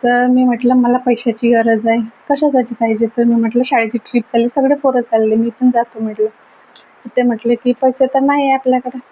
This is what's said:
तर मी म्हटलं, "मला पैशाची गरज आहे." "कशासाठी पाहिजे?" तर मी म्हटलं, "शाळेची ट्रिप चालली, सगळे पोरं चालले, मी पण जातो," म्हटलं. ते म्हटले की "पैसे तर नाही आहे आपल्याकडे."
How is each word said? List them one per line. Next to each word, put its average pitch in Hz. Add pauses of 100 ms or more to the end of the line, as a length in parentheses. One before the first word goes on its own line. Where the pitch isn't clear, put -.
तर 247
मी 254
म्हटलं, 247
"मला 247
पैशाची 240
गरज 226
आहे." 226 (300)
"कशासाठी 277
पाहिजे?" 226
तर 240
मी 233
म्हटलं, 226
"शाळेची 233
ट्रिप 226
चालली, 233
सगळे 269
पोरं 262
चालले, 220
मी 226
पण 254
जातो," 233
म्हटलं. 214 (920)
ते 247
म्हटले 240
की 247
"पैसे 262
तर 269
नाही 285
आहे 269
आपल्याकडे." 254 (120)